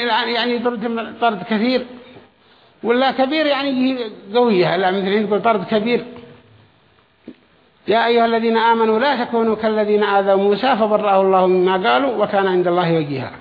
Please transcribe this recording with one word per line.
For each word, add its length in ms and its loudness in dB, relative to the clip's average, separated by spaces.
يعني 260 -2
طرد، 600 -6
طرد 220 0
كثير. 440 -2
ولا 280 2
كبير 360 0
يعني 520 0
قوية، 420 4
لا 140 2
مثل 360 0
تقول 160 -2
طرد 220 0
كبير. 400 -2
"يا 180 2
أيها 200 2
الذين 300 0
آمنوا 420 2
لا 260 0
تكونوا 320 -2
كالذين 480 0
آذوا 380 2
موسى 340 2
فبرأه 440 2
الله 260 4
مما 440 2
قالوا 340 0
وكان 220 0
عند 200 0
الله 300 0
وجيها." 440 -4